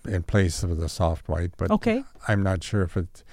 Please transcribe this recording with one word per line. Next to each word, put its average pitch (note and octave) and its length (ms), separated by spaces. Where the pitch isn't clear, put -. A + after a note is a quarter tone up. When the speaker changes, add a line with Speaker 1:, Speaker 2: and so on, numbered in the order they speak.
Speaker 1:
in F#2+ 180
place F#2+ 380
of F2 160
the E2 120
soft E2 400
white, E2+ 280
but F#2 140
Speaker 2:
Okay. A3+ 320
Speaker 1:
I'm G2+ 160
not F#2 200
sure G#2 180
if F2+ 160
it, - 360